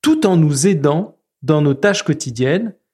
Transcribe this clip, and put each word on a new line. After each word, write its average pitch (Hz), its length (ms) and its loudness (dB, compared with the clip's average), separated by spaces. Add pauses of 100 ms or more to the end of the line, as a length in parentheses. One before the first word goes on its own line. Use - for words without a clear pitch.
tout 311 260 0
en 185 100 4
nous 147 300 2
aidant 156 540 0 (200)
dans 151 220 0
nos 143 120 2
tâches 196 280 -2
quotidiennes 151 720 -4 (200)